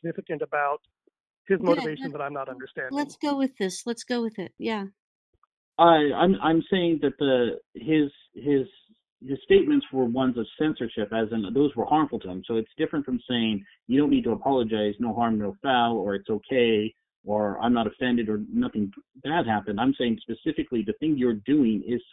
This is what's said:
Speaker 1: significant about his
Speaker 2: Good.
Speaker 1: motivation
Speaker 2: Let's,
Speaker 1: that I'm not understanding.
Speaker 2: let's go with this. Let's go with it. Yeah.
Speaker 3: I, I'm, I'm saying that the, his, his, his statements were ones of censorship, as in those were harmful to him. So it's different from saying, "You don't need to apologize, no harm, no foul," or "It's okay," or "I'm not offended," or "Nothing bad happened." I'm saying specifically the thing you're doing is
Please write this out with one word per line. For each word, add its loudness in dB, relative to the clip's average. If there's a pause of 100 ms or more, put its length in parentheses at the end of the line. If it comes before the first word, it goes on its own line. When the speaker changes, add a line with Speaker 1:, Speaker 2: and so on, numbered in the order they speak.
Speaker 1:
significant -8
about -2 (680)
his 2
Speaker 2:
Good. -4
Speaker 1:
motivation 0
Speaker 2:
Let's, -6
Speaker 1:
that -6
I'm -4
not -6
understanding. -10
Speaker 2:
let's -4
go -2
with 0
this. -4
Let's -6
go -2
with -6
it. -10
Yeah. -4 (920)
Speaker 3:
I, 6
I'm, 4
I'm 2
saying 0
that 0
the, 2 (160)
his, 0 (220)
his, 0 (580)
his -6
statements 4
were 0
ones 0
of -4 (160)
censorship, -4
as 0
in -4
those 2
were -2
harmful 0
to -10
him. -8
So -4
it's -4
different -4
from -6
saying, -2 (220)
"You 2
don't 2
need 2
to 0
apologize, 0
no -2
harm, 0
no -4
foul," 2
or -2
"It's -6
okay," 0 (300)
or -2
"I'm 2
not 2
offended," -2
or -2 (100)
"Nothing -2 (320)
bad -2
happened." -2
I'm 2
saying 0
specifically -4
the -2
thing 0
you're 0
doing 4
is -2 (140)